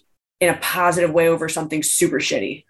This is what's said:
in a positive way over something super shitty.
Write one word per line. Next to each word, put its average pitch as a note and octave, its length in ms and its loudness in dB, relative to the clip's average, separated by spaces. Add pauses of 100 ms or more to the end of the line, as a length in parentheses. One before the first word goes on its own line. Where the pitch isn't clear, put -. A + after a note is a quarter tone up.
(400)
in F3+ 100 4
a D3+ 80 0
positive F3 540 0
way E3 160 4
over D#3+ 220 0
something D#3 340 -4
super D#3 360 0
shitty. - 500 -4